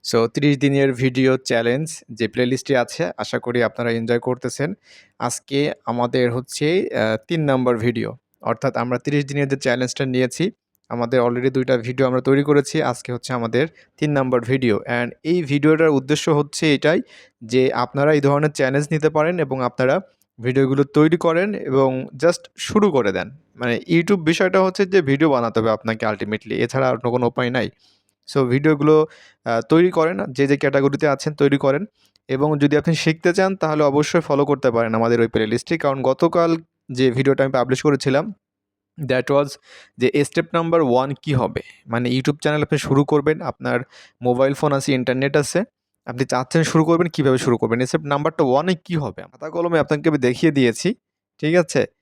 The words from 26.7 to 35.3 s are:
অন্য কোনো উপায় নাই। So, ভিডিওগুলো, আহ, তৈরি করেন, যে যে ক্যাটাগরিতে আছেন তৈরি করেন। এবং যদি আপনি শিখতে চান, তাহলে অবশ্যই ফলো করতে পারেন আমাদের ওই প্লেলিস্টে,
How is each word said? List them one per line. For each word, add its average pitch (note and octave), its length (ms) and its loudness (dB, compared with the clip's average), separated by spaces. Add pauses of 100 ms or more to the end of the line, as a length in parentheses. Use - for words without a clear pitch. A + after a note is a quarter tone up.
অন্য A#2+ 240 -4
কোনো B2 160 0
উপায় B2 260 -4
নাই। G#2 100 -2 (640)
So, - 60 -2 (160)
ভিডিওগুলো, D3+ 480 4
আহ, - 600 -4 (120)
তৈরি F3 240 6
করেন, E3 200 0 (200)
যে C#3+ 100 2
যে C#3 100 2
ক্যাটাগরিতে C#3 500 0
আছেন C#3+ 260 -2
তৈরি C#3+ 320 2
করেন। C#3 180 0 (520)
এবং D3 280 0
যদি D3 140 4
আপনি E3 160 0 (100)
শিখতে E3 340 0
চান, F#3+ 180 2
তাহলে D#3 360 0
অবশ্যই D3 300 2
ফলো C#3+ 240 0
করতে C3+ 300 0
পারেন A#2 240 2
আমাদের A#2 240 2
ওই A2+ 40 2
প্লেলিস্টে, A2 500 -2